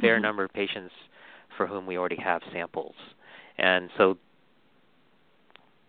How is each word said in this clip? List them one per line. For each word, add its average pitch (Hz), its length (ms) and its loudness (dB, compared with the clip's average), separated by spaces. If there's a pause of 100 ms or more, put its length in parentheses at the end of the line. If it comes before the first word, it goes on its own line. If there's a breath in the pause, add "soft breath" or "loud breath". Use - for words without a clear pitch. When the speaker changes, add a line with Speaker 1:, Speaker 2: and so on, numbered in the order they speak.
Speaker 1:
fair 113 160 6
Speaker 2:
Mm-hmm. 110 60 2
Speaker 1:
number 104 220 0
of 92 80 -8
patients 98 400 -6 (640 loud breath)
for 98 100 0
whom 92 200 -8
we 92 100 -4
already 87 200 -2
have 87 260 -2 (100)
samples. 85 420 -8 (600 loud breath)
And 92 400 2
so 95 220 6 (1700)